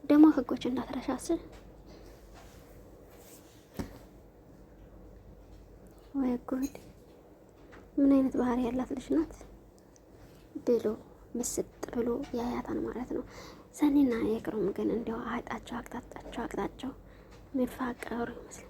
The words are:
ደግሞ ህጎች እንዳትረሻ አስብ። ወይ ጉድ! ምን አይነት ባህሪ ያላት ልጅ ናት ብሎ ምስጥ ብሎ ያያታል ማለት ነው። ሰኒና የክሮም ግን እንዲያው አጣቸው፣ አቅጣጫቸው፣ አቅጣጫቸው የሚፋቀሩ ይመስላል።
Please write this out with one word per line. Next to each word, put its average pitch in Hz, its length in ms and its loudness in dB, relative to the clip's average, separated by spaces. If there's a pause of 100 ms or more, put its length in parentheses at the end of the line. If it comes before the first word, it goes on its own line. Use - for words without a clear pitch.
ደግሞ 302 280 12
ህጎች 254 340 0
እንዳትረሻ 247 460 -4
አስብ። 330 280 -2 (4000)
ወይ 254 200 2 (120)
ጉድ! 262 280 -2 (1200)
ምን 277 180 6
አይነት 269 240 6
ባህሪ 247 260 2
ያላት 247 300 0
ልጅ 262 180 -6
ናት 302 240 2 (1300)
ብሎ 233 220 4 (440)
ምስጥ - 280 -4 (300)
ብሎ 240 200 -2 (260)
ያያታል 240 480 -4
ማለት 226 300 -6
ነው። - 120 -4 (500)
ሰኒና 285 400 6 (120)
የክሮም 214 440 0
ግን 208 200 0
እንዲያው 226 300 -2 (100)
አጣቸው፣ 240 460 -6
አቅጣጫቸው፣ - 380 -10 (260)
አቅጣጫቸው 220 520 -4 (560)
የሚፋቀሩ 240 840 -2
ይመስላል። - 380 -14